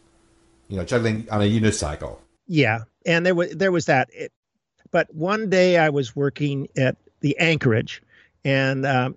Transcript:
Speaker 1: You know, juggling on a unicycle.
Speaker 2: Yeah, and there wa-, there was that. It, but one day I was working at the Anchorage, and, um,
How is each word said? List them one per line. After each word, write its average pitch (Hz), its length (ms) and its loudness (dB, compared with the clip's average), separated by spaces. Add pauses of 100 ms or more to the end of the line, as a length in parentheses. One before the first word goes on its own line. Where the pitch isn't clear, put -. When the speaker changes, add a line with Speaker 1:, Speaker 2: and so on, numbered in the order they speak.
(680)
Speaker 1:
You 101 80 -8
know, 90 80 -6
juggling 113 440 -2
on 107 120 0
a 101 40 4
unicycle. 101 720 -2 (280)
Speaker 2:
Yeah, 117 360 0 (220)
and 170 200 0
there 180 100 2
wa-, 170 160 0
there 185 200 0
was 170 160 -2
that. 135 260 2
It, 123 180 -12 (600)
but 170 220 -2
one 190 360 -4
day 180 280 4
I 156 120 4
was 139 260 -4
working 139 520 -4 (100)
at 131 180 2 (260)
the 139 160 0
Anchorage, 139 640 0 (440)
and, 135 400 0
um, 127 320 0